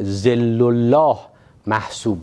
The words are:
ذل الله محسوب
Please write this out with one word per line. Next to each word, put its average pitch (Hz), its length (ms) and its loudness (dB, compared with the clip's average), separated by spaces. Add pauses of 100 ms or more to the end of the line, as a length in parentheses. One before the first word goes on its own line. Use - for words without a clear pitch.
ذل 117 580 0
الله 120 560 2 (500)
محسوب 104 560 -4